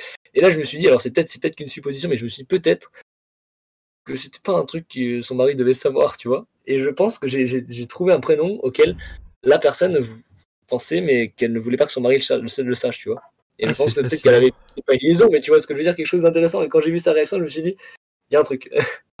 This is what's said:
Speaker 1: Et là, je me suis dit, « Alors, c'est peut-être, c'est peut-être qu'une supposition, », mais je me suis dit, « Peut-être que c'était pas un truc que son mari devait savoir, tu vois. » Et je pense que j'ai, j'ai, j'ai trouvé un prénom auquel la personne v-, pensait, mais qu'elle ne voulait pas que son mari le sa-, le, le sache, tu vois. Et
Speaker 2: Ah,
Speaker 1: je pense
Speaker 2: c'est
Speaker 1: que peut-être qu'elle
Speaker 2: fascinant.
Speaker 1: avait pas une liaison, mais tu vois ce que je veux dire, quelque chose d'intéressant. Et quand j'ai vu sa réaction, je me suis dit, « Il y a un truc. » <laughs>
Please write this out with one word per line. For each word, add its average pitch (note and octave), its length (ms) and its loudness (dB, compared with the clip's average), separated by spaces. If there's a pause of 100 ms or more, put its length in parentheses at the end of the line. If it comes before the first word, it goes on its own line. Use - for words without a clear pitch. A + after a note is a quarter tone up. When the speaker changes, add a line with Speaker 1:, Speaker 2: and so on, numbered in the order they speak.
(340)
Speaker 1:
Et C#3 80 0
là, F#3 100 6
je D#3 80 0
me D3 60 -4
suis D3 120 -8
dit, « F3 100 2
Alors, B3+ 140 4
c'est B2 100 -6
peut-être, E3 180 -2
c'est - 120 -10
peut-être D#3 140 -4
qu'une D3 140 -4
supposition, », C#3 420 -8
mais B2 60 -2
je A2+ 60 -8
me A#2 60 -6
suis C3 140 -12
dit, « - 40 -20
Peut-être - 440 0 (1120)
que C3+ 100 -10
c'était - 260 -12
pas F#3 160 0
un D3 80 0
truc E3 220 -10
que A#2+ 340 -4
son B2+ 140 -8
mari C3+ 200 2
devait B2+ 180 4
savoir, C#3 440 0
tu - 100 -12
vois. » B2+ 180 -2 (200)
Et C3+ 120 -2
je C3+ 120 -2
pense G3 300 0
que C#3 80 -6
j'ai, C3 200 -2
j'ai, B2+ 220 -4
j'ai A#2+ 180 -12
trouvé F#3 260 -2
un D3+ 60 2
prénom D#3+ 420 0
auquel D3+ 360 2 (460)
la C#3+ 160 4
personne D#3 400 2
v-, A2+ 140 -4 (540)
pensait, D#3 340 -4
mais B2 300 0
qu'elle A#2 220 -4
ne A2+ 60 -2
voulait A#2+ 180 -4
pas D3 80 4
que - 60 -6
son B2+ 100 -6
mari B2+ 160 2
le C3+ 40 -2
sa-, C3 160 -2
le, A#2+ 260 -6
le B2 120 -2
sache, - 240 -4
tu - 100 -10
vois. A2+ 120 -6 (360)
Et A2 80 -6
Speaker 2:
Ah, - 80 0
Speaker 1:
je - 40 -4
pense C#3+ 160 2
Speaker 2:
c'est - 80 -10
Speaker 1:
que B2+ 60 -2
peut-être D#3 140 -4
qu'elle B2+ 120 6
Speaker 2:
fascinant. B2+ 180 6 (240)
Speaker 1:
avait C3+ 100 -14
pas C3+ 80 4
une C3+ 160 0
liaison, E3+ 220 6
mais D3 100 4
tu D3 100 -2
vois D#3 80 8
ce - 80 -6
que D3+ 60 -6
je C#3 60 -8
veux D#3 40 -4
dire, E3+ 120 0
quelque D#3+ 100 -6
chose F3+ 160 0
d'intéressant. E3 420 2
Et D3 60 -4
quand D#3+ 120 2
j'ai D#3+ 100 0
vu E3+ 80 -2
sa E3+ 140 0
réaction, D#3 260 0
je E3+ 40 -2
me D3+ 60 -6
suis D#3 140 -8
dit, « F#3 120 -4 (560)
Il - 20 -8
y D3 40 6
a - 20 6
un D3+ 40 6
truc. » - 340 -8
<laughs> - 300 -4 (120)